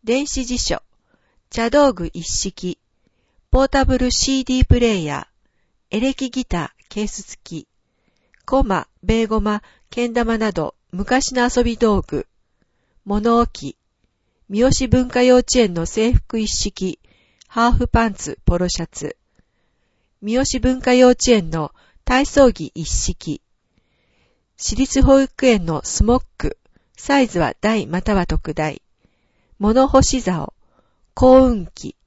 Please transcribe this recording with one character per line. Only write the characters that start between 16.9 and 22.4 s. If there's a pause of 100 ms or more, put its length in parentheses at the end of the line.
ハ
ー
フ
パ
ン
ツ、
ポ
ロ
シ
ャ
ツ。 (1040)
三
好
文
化
幼
稚
園
の (340)
体
操